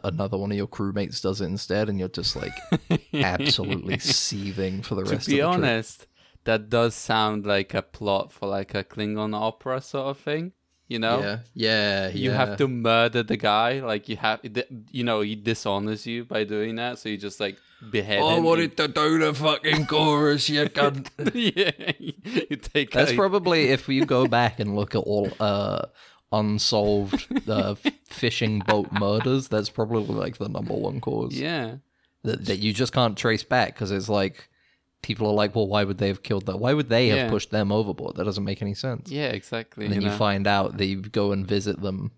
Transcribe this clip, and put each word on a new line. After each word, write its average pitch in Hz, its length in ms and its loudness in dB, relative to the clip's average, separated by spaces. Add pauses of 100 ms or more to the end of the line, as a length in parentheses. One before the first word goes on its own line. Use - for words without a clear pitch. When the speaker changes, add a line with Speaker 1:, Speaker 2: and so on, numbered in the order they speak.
Speaker 1:
another 98 340 -2
one 101 140 -4
of 101 60 -2
your 98 100 -2
crewmates 98 540 -4
does 98 180 -2
it 98 60 -4
instead, 98 420 -2
and 101 100 -2
you're 92 120 -2
just, - 260 -4
like, - 160 -6 (300)
Speaker 2:
<laughs> - 320 -4
Speaker 1:
absolutely 98 840 0
seething 98 840 -4
for - 140 -6
the 95 100 -2
Speaker 2:
To 101 60 -2
Speaker 1:
rest 107 160 -2
Speaker 2:
be 139 120 2
Speaker 1:
of 160 140 2
the 180 40 2
trip. 156 120 2
Speaker 2:
honest, - 380 -4 (360)
that 110 260 0
does 117 240 4
sound 107 520 0
like 98 280 2
a 98 80 0
plot - 520 -2
for, 101 160 -6
like, 98 260 -4
a 98 80 -2
Klingon 107 500 -4
opera 113 460 -4
sort 135 280 -6
of 139 120 -6
thing, 160 320 -4 (380)
you 117 100 -4
know? 113 220 2
Speaker 1:
Yeah, 101 180 -4 (140)
yeah, 104 560 2
Speaker 2:
You 98 220 -2
Speaker 1:
yeah. 123 40 0
Speaker 2:
have 104 220 0
to 139 100 2
murder 117 560 2
the 110 140 -2
guy, 110 420 2
like, 110 300 -4
you 107 80 -6
have, 110 240 0
th-, 117 260 -4 (240)
you 123 140 -4
know, 110 160 2
he 104 140 -2
dishonors 104 680 -2
you 117 200 -6
by 107 180 -2
doing 107 320 -2
that, 120 240 -6
so - 80 -10
you 107 100 -4
just, 98 220 -10
like, 98 180 -4 (340)
behead 104 300 2
Speaker 1:
I 160 140 4
Speaker 2:
him. 170 80 4
Speaker 1:
wanted 165 320 2
to 151 140 0
do 156 300 2
the 156 140 2
fucking 151 520 0
chorus, 151 640 4
you 147 160 2
cunt. 139 420 0 (100)
Speaker 2:
<laughs> 143 160 0
Yeah, 202 600 0 (560)
you 143 80 -4
take - 340 -2
Speaker 1:
That's 131 200 4
Speaker 2:
out 120 40 2
Speaker 1:
probably, 175 540 4
if 131 180 2
you 139 180 2
go 131 220 4
back 117 320 2
and 104 160 -2
look 104 200 0
at 110 40 2
all, 101 300 0 (100)
uh, 101 460 0 (480)
unsolved, 104 920 2 (100)
Speaker 2:
<laughs> - 120 -6
Speaker 1:
uh, 104 340 0
f-, - 100 0 (120)
fishing 110 540 0
boat 101 320 2
murders, 113 580 2
that's 107 200 -2
probably, 110 460 -2
like, - 220 -4
the 101 100 -6
number - 260 -6
one - 280 -4
cause. 123 320 -4
Speaker 2:
Yeah. 131 440 -6 (460)
Speaker 1:
That, 110 220 -4
that 98 140 0
you 107 140 0
just 117 200 0
can't 117 240 2
trace 110 260 0
back, 123 320 0
'cause 98 160 -4
it's 101 180 -2
like, 98 380 0 (540)
people 110 260 -2
are 104 60 4
like, 104 220 2
"Well, 107 120 2
why 104 160 2
would 98 140 -2
they 101 100 2
have 98 160 -2
killed 101 220 -2
that? 95 140 -4
Why 123 140 2
would 147 140 0
they 117 220 4
have 107 80 6
Speaker 2:
Yeah. 123 120 0
Speaker 1:
pushed 107 220 0
them 104 200 2
overboard? 104 440 -2
That 90 100 -2
doesn't 101 200 -2
make 98 160 -4
any 101 140 -4
sense." 123 360 -6
Speaker 2:
Yeah, 143 180 -4
exactly, 110 560 -6
Speaker 1:
And 104 80 0
then 101 80 2
Speaker 2:
you 101 60 2
Speaker 1:
you 104 40 0
Speaker 2:
know? 104 60 -4
Speaker 1:
find 101 300 2
out, 98 300 2
they 98 180 0
go 101 380 0
and 98 120 -2
visit 98 360 0
them 101 360 -4